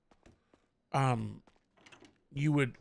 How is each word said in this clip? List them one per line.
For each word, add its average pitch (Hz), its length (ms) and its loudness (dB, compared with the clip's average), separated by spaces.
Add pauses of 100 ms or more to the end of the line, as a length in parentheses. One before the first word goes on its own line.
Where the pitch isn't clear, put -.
(920)
um, 120 500 -2 (920)
you 143 180 0
would 139 300 2